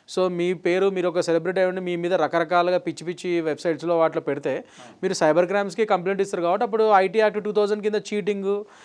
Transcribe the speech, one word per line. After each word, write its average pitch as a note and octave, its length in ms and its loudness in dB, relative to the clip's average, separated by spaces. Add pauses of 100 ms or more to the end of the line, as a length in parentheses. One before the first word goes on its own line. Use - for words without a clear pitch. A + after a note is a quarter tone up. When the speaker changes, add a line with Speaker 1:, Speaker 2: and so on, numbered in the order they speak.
(180)
Speaker 1:
So F#3 100 2
మీ F3+ 260 -2
పేరు, F#3 360 2
మీరు F#3 180 0
ఒక E3+ 120 0
సెలబ్రిటీ E3+ 420 0
అయ్యండి, F#3 200 0
మీ F3+ 140 -4
మీద F3 180 -2
రకరకాలుగా F3 640 2
పిచ్చి D#3+ 280 -8
పిచ్చి F3 360 -4
వెబ్‌సైట్స్‌లో D#3+ 560 -2
వాటిలో D#3+ 240 0
పెడితే C#3+ 280 -4
Speaker 2:
అవును. - 540 -8
Speaker 1:
మీరు F#3+ 100 -2
సైబర్ E3 320 4
క్రైమ్స్‌కి G3+ 400 -2
కంప్లైంట్ F#3+ 360 0
ఇస్తారు F#3+ 220 -4
కాబట్టి F#3+ 200 0
అప్పుడు A3 280 2
ఐటీ F#3+ 280 4
యాక్ట్ G#3 240 2
టూ G#3+ 80 -4
థౌజండ్‌కింద G#3 440 0
చీటింగ్, G3+ 680 -4 (220)